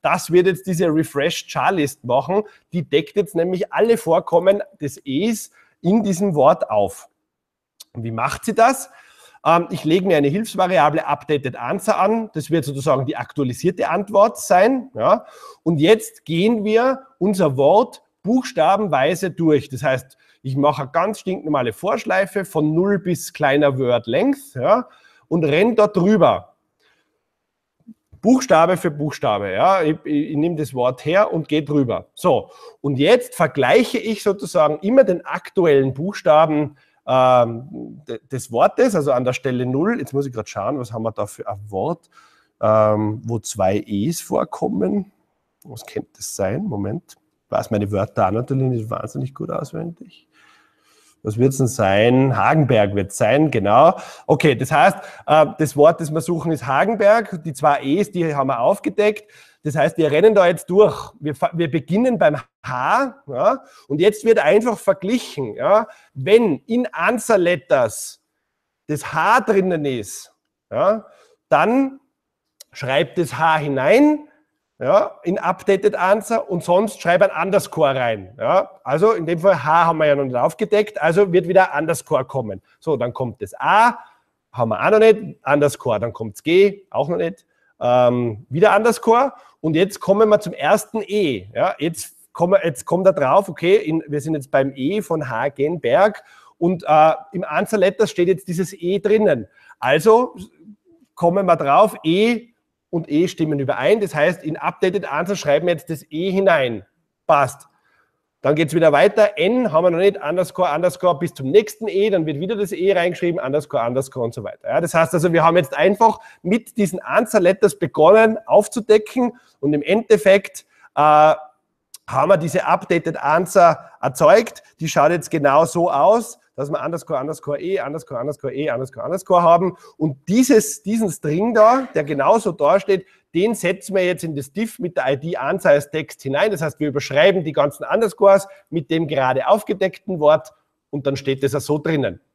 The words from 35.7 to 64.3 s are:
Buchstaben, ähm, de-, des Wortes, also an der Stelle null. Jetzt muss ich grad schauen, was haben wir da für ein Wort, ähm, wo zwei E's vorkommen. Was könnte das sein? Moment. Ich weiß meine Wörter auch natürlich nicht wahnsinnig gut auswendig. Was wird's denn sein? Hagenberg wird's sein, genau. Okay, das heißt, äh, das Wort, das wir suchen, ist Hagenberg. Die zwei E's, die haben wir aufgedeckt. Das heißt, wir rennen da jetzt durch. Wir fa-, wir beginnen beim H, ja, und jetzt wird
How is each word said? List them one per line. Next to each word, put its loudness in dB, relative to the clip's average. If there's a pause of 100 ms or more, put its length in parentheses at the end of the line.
Buchstaben, 0 (300)
ähm, 0
de-, -12 (120)
des -10
Wortes, 2
also 0
an 0
der -2
Stelle -4
null. -2
Jetzt -10
muss -2
ich -10
grad -10
schauen, -6
was -12
haben -8
wir -4
da -8
für -16
ein -10
Wort, -8 (500)
ähm, 0
wo -6
zwei -2
E's -4
vorkommen. -4 (520)
Was -20
könnte -12
das -14
sein? -4
Moment. -8 (300)
Ich -16
weiß -4
meine -2
Wörter -2
auch -2
natürlich -2
nicht -4
wahnsinnig -10
gut -10
auswendig. -12 (920)
Was -8
wird's 2
denn 2
sein? 2
Hagenberg 2
wird's -4
sein, 2
genau. 4 (280)
Okay, 2
das -6
heißt, 4 (300)
äh, 6 (140)
das -2
Wort, 6
das -6
wir -4
suchen, -4
ist -6
Hagenberg. 0
Die -8
zwei 0
E's, -2
die -2
haben -2
wir -4
aufgedeckt. -2 (320)
Das -6
heißt, 0
wir 2
rennen 4
da 4
jetzt -2
durch. 2
Wir -8
fa-, -4
wir -4
beginnen -2
beim 2 (300)
H, -2 (120)
ja, -2 (240)
und -2
jetzt 0
wird 4